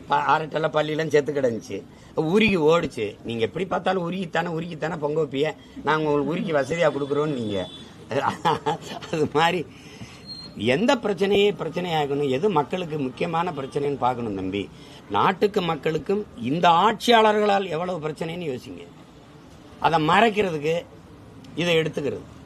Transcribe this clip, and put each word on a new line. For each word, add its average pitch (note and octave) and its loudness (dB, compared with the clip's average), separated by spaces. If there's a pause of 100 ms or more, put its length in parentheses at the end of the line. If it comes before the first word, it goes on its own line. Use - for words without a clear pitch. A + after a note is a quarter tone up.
ப-, C#3+ 2
அரட்டலை D#3 0
பள்ளியெல்லாம் D3+ 0
செத்து C#3+ 4
கிடந்துச்சு, A2+ -2 (320)
உருகி G3 4
ஓடுச்சு. D3 2
நீங்க A2+ -2
எப்படி E3 -2
பார்த்தாலும் F3+ -2
உருகித்தானே, F3 -4 (100)
உருகித்தானே E3+ -6
பொங்க D3+ -2
வைப்பிய, C#3+ 0 (300)
நாங்க D3+ 2
உங்களுக்கு D3 0
உருகி E3+ -4
வசதியா D3+ 2
கொடுக்குறோன்னு C#3+ -2
நீங்க. G#2 -4 (1400)
அது D#3 0
மாதிரி E3+ 2 (920)
எந்த D#3+ 2
பிரச்சனையே G3+ 2
பிரச்சனையாகணும், D#3 -2
எது D#3+ 0
மக்களுக்கு D#3+ -2
முக்கியமான E3 -2
பிரச்சனைன்னு C#3 -4
பார்க்கணும் A#2+ -2
தம்பி. F#2+ -4 (420)
நாட்டுக்கு F#3 2
மக்களுக்கும் E3 -2 (160)
இந்த E3 2
ஆட்சியாளர்களால் G#3 4
எவ்வளவு E3 -4
பிரச்சனைன்னு E3 -6
யோசிங்க. F2 -10 (920)
அதை D#3 2
மறைக்கிறதுக்கு F3 2 (680)
இதை E3+ 2
எடுத்துக்கிறது. D3 -2 (260)